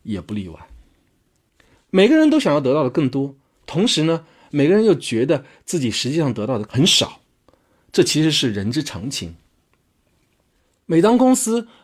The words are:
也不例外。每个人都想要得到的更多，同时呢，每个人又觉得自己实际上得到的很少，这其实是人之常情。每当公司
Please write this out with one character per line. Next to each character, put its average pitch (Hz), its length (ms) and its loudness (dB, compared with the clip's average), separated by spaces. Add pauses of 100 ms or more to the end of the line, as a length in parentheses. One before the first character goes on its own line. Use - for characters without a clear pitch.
也 101 180 -8
不 107 140 -12
例 95 140 -8
外。 78 200 -20 (1200)
每 190 180 4
个 285 80 4
人 311 140 6
都 311 100 4
想 196 140 0
要 147 80 2
得 131 140 0
到 151 80 0
的 127 80 -2
更 139 180 -2
多， 139 260 -6 (300)
同 196 240 -2
时 156 140 0
呢， 160 240 -2 (240)
每 143 180 2
个 185 60 4
人 214 100 4
又 202 100 4
觉 120 320 -2
得 151 180 -2 (200)
自 180 140 -4
己 123 120 -2
实 123 200 -4
际 151 60 -4
上 147 160 0
得 107 140 -6
到 123 120 -4
的 104 120 -8
很 135 160 2
少， - 340 0 (720)
这 185 100 4
其 156 200 0
实 156 80 2
是 135 200 -2
人 101 200 -4
之 147 120 -4
常 104 280 -12
情。 82 240 -12 (1500)
每 165 160 2
当 233 160 4
公 254 160 4
司 226 320 -2 (180)